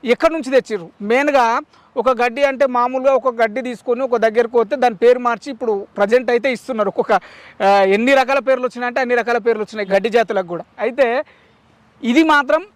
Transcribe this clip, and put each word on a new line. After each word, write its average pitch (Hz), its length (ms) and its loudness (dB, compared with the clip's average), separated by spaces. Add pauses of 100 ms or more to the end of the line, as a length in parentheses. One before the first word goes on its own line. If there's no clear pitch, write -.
ఎక్కడి 294 300 2
నుంచి 262 160 -6
తెచ్చిర్రు? 214 400 0 (120)
మెయిన్గా 254 580 2 (360)
ఒక 233 120 0
గడ్డి 240 360 0
అంటే 269 220 0
మామూలుగా 254 460 0
ఒక 254 220 0
గడ్డి 226 280 -2
తీసుకొని 247 400 -4
ఒక 247 140 -2
దగ్గరకు 226 340 0
పోతే 233 260 0
దాని 247 180 2
పేరు 240 240 4
మార్చి 240 340 -4
ఇప్పుడు 220 340 -4 (100)
ప్రజెంట్ 220 340 0
అయితే 247 220 0
ఇస్తున్నారు. 214 360 -4
ఒక్కొక్క, 220 240 -2 (500)
ఆ, 190 40 2
ఎన్ని 202 480 4
రకాల 269 240 2
పేర్లు 254 280 -2
వచ్చినాయంటే 247 340 -4
అన్ని 247 140 0
రకాల 240 240 0
పేర్లు 220 240 -2
వచ్చినాయి 208 260 -8
గడ్డి 196 200 0
జాతులకు 202 380 0
కూడా. 170 180 -8 (160)
అయితే 247 440 0 (760)
ఇది 240 200 2
మాత్రం 302 400 2 (140)